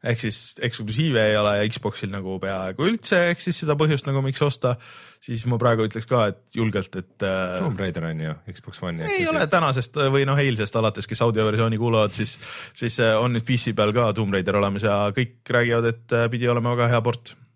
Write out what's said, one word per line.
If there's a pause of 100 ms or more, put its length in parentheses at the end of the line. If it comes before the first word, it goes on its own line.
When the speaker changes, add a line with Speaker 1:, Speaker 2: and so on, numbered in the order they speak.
Speaker 1:
Ehk
siis (240)
eksklusiive
ei
ole (180)
Xboxil
nagu
peaaegu
üldse, (140)
ehk
siis
seda
põhjust
nagu
miks
osta. (440)
Siis
ma
praegu
ütleks
ka,
et (120)
julgelt,
et, (100)
äh,
Speaker 2:
Tomb
Raider
on
ju (180)
Xbox
One,
Speaker 1:
Ei
Speaker 2:
eks
Speaker 1:
ole
Speaker 2:
ju.
Speaker 1:
tänasest (160)
või
noh,
eilsest
alates,
kes
audioversiooni
kuulavad,
siis, (420)
siis,
äh,
on
nüüd
P
C
peal
ka
Tomb
Raider
olemas
ja (180)
kõik
räägivad,
et,
äh,
pidi
olema
väga
hea
port. (220)